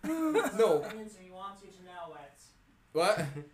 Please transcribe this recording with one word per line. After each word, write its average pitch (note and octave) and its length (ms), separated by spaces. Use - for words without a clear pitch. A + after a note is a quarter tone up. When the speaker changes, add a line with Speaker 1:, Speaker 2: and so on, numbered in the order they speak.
Speaker 1:
No. D4+ 800
Speaker 2:
Opinions G#3+ 340
and F#3 100
he F3+ 40
wants G3 320
you G3 80
to F#3 140
know F3 300
it. - 260
Speaker 1:
What? F3 380
Speaker 3:
<laughs> C#3 40